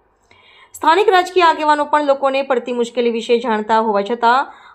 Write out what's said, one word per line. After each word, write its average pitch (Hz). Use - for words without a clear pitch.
સ્થાનિક 330
રાજકીય 359
આગેવાનો 302
પણ 294
લોકોને 269
પડતી 254
મુશ્કેલી 240
વિશે 233
જાણતા 220
હોવા 214
છતાં 240